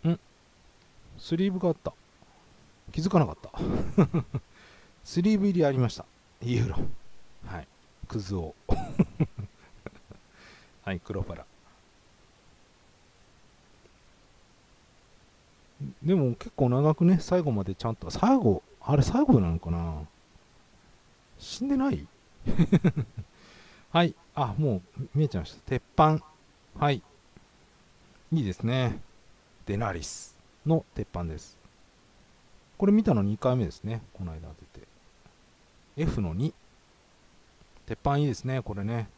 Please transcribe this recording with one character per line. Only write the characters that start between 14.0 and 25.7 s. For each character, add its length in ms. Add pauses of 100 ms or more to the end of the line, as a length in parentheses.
で 120
も 220
結 200
構 140
長 240
く 100
ね、 160
最 220
後 100
ま 100
で 120
ち 100
ゃ 80
ん 40
と、 140
最 280
後、 240 (180)
あ 160
れ 60
最 220
後 140
な 120
の 80
か 120
な？ 360 (1300)
死 280
ん 20
で 80
な 160
い？ 160 (920)
<laughs> 920
は 120
い。 100 (200)
あ、 220
も 240 (180)
う 160
見 100
え 40
ち 60
ゃ 40
い 40
ま 40
し 80
た。 80
鉄 200 (120)